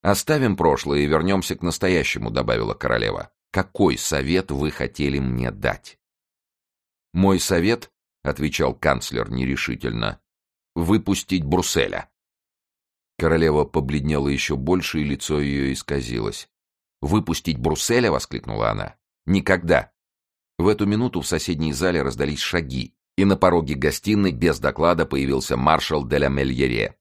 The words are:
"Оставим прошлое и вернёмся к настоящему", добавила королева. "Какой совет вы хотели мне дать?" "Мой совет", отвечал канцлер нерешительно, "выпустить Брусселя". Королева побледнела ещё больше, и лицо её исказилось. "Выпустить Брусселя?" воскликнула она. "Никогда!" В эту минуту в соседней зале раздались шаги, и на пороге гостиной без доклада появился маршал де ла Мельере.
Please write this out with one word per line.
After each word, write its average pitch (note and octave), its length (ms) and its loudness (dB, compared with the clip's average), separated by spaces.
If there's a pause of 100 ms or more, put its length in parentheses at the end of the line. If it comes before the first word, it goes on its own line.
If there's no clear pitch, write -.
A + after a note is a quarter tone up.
"Оставим A2+ 560 0
прошлое C#2+ 420 2
и D2 60 2
вернёмся F2 500 0
к - 60 -14
настоящему", D#2+ 680 0
добавила A1 420 -2
королева. A1+ 580 -2 (200)
"Какой F#2 460 2
совет D#2 540 -2
вы C#2+ 200 -2
хотели C#2 480 -2
мне B1 320 -2
дать?" - 480 -6 (1120)
"Мой F#2+ 260 4
совет", G2 520 0 (320)
отвечал C#2+ 500 -2
канцлер A#1+ 580 -2
нерешительно, A#1+ 880 -4 (560)
"выпустить F#2 720 0
Брусселя". B1+ 640 0 (1080)
Королева D#2+ 480 4
побледнела C#2+ 600 -2
ещё C#2+ 300 -2
больше, D#2+ 440 -2
и - 20 0
лицо C#2+ 380 -2
её C#2 320 -2
исказилось. A#1+ 760 -6 (520)
"Выпустить E2 560 0
Брусселя?" F2 540 2
воскликнула A1 580 -4
она. G#1 260 -6 (300)
"Никогда!" F2+ 680 2 (680)
В F2 80 4
эту G#2+ 180 2
минуту G#2+ 360 0
в - 60 -6
соседней D#2+ 460 -2
зале E2+ 280 0
раздались C#2 380 -2
шаги, C2 540 -4 (240)
и F#2+ 80 6
на G2 100 6
пороге E2 400 4
гостиной F#2 560 0
без D2+ 280 2
доклада E2 460 2
появился C2+ 520 0
маршал D2+ 500 2
де C#2+ 120 0
ла C#2 100 2
Мельере. C2 720 0